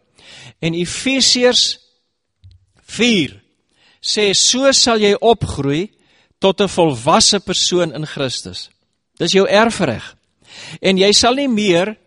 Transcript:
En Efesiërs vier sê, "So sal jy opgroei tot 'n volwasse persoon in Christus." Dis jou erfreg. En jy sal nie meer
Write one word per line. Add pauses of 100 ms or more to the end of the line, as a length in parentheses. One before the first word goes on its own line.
(640)
En
Efesiërs (1160)
vier (600)
sê,
"So
sal
jy
opgroei (480)
tot
'n
volwasse
persoon
in
Christus." (480)
Dis
jou
erfreg. (640)
En
jy
sal
nie
meer (100)